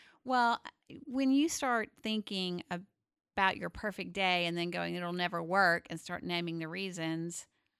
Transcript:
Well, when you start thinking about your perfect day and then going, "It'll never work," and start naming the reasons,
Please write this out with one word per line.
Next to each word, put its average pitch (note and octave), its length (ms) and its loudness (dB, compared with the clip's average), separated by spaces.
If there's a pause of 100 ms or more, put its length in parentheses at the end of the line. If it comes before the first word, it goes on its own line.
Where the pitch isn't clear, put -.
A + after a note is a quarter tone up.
(240)
Well, A#3+ 380 2 (460)
when C4 240 2
you C#4+ 180 6
start A#3+ 400 0 (140)
thinking G3 640 -2
about - 880 -2
your F3 120 -4
perfect F#3 440 -6
day F3+ 320 2
and E3+ 120 0
then E3+ 140 0
going, F3 240 -2
"It'll F3 180 -4
never F3 300 0
work," F3 460 4
and E3 100 -6
start - 240 -8
naming E3+ 360 -2
the D#3+ 80 -4
reasons, E3+ 800 -4 (340)